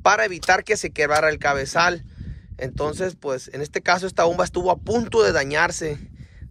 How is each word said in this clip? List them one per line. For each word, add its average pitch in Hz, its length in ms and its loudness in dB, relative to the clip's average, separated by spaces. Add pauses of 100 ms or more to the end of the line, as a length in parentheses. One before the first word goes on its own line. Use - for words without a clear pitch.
para 208 200 4
evitar 208 400 0
que 208 140 0
se 160 140 -6
quebrara 151 380 2
el 151 100 -2
cabezal. 151 680 0 (520)
Entonces, 151 600 -4
pues, 131 340 -6
en 139 80 -6
este 151 200 -6
caso, 180 260 2
esta 180 160 0
bomba 175 220 2
estuvo 180 260 0
a 170 60 2
punto 226 440 0
de 196 120 6
dañarse 151 640 0 (540)